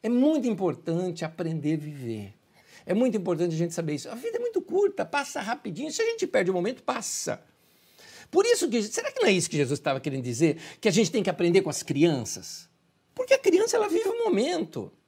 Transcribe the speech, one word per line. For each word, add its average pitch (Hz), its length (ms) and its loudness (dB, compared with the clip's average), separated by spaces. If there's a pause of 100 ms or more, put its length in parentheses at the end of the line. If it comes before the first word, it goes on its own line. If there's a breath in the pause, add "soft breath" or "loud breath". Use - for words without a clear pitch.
É 226 80 -2
muito 269 380 4
importante 170 760 -2
aprender 160 520 -4
a - 20 -4
viver. 120 560 -8 (500 loud breath)
É 185 120 -2
muito 240 200 2
importante 175 380 0
a 160 40 -2
gente 170 180 -2
saber 160 180 -2
isso. - 160 -8
A 220 60 -10
vida 453 220 -6
é - 20 -2
muito 453 200 -2
curta, 381 460 0
passa - 340 -4
rapidinho. 226 520 -6
Se - 100 -4
a 440 40 2
gente 453 200 -2
perde 190 240 2
o 190 40 0
momento, 175 280 -2
passa. - 640 -6 (880 loud breath)
Por 392 120 4
isso 453 260 2
que, 220 120 2
será 466 300 -4
que 539 100 -4
não 370 80 6
é 196 40 6
isso 175 160 2
que 147 80 -2
Jesus 139 220 0
tava 135 200 -2
querendo 135 240 -4
dizer? 135 340 2 (240 loud breath)
Que 220 60 0
a 202 40 4
gente 175 200 2
tem 214 100 0
que 180 80 0
aprender 175 320 4
com 196 80 -2
as - 140 -6
crianças? 139 840 0 (480)
Porque 508 180 2
a 523 60 4
criança, 427 360 4
ela 415 140 2
vive 392 200 0
o 466 160 -2
momento. 254 680 0 (160)